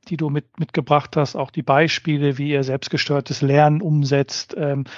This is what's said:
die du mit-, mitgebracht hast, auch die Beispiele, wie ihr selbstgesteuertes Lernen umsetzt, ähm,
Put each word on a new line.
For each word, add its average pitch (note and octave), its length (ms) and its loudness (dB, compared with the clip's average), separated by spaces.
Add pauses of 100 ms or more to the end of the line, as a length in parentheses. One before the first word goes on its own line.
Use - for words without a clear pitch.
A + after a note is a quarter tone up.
die E3+ 100 -6
du D3 140 -4
mit-, - 280 -6
mitgebracht D3+ 580 0
hast, D3 180 0
auch C3+ 160 -6
die D#3+ 100 -6
Beispiele, C#3+ 800 0
wie C#3+ 100 -4
ihr C#3+ 140 0
selbstgesteuertes C#3 800 -4
Lernen D3+ 360 4
umsetzt, C#3+ 800 0
ähm, C#3+ 280 -4 (120)